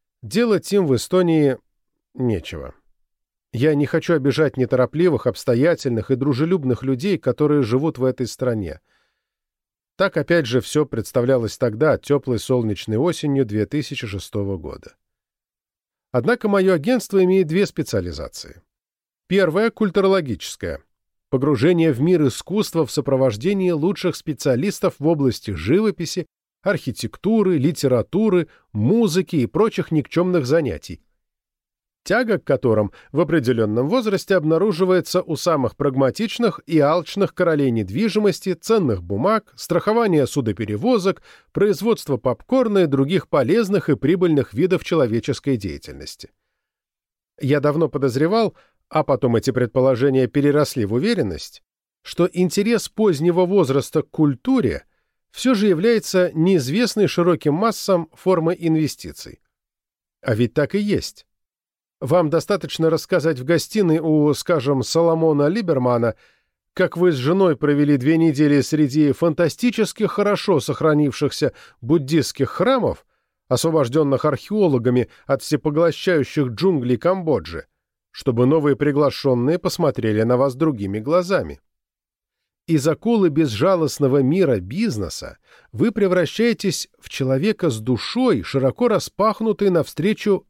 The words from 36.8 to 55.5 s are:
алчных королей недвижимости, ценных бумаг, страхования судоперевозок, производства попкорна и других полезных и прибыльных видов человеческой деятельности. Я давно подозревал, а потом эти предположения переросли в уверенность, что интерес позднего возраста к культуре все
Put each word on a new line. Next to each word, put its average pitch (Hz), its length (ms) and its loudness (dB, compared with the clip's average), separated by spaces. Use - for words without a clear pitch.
алчных 165 540 0
королей 151 360 2
недвижимости, 175 840 -2
ценных 165 500 0
бумаг, 123 540 -2
страхования 175 680 0
судоперевозок, 127 960 -2
производства 190 640 0
попкорна 208 600 0
и 175 60 4
других 139 420 0
полезных 180 600 0
и 147 80 2
прибыльных 160 560 0
видов 170 320 0
человеческой 131 720 -2
деятельности. 71 720 -12
Я 143 180 0
давно 147 300 0
подозревал, 151 640 0
а 156 160 -2
потом 123 320 0
эти 113 140 0
предположения 127 760 2
переросли 143 580 0
в 98 80 -4
уверенность, 127 680 -4
что - 280 -2
интерес 196 600 0
позднего 175 560 2
возраста 151 560 0
к - 80 -10
культуре 147 760 0
все - 240 0